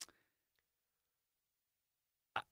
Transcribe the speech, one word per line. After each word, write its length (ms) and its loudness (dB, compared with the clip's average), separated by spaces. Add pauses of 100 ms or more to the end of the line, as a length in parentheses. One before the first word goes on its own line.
(2250)
I, 60 6 (100)